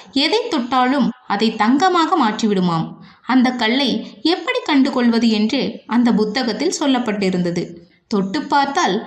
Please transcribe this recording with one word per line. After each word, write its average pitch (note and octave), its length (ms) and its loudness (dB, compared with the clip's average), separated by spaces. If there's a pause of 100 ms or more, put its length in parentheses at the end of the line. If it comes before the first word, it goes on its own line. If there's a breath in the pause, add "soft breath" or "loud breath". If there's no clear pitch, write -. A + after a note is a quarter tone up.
(240 loud breath)
எதை G#4 220 2
தொட்டாலும் B3+ 600 0 (200)
அதை G#3+ 280 0
தங்கமாக D#4+ 680 2
மாற்றிவிடுமாம். F#3 680 0 (380 loud breath)
அந்த B3+ 280 4
கல்லை A#3+ 360 0 (380 loud breath)
எப்படி A#4+ 340 -2
கண்டுகொள்வது A#3+ 680 2
என்று A3 300 0 (260)
அந்த A#3 240 2
புத்தகத்தில் A#3 680 -2
சொல்லப்பட்டிருந்தது. G3 840 -2 (460 loud breath)
தொட்டு G3 340 -2
பார்த்தால் C#4+ 500 0 (120)